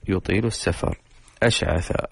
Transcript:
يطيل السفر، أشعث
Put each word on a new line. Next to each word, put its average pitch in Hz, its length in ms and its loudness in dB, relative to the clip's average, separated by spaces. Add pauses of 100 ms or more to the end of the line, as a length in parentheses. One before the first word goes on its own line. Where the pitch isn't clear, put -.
يطيل 95 380 0
السفر، - 520 -2 (460)
أشعث 87 480 2 (200)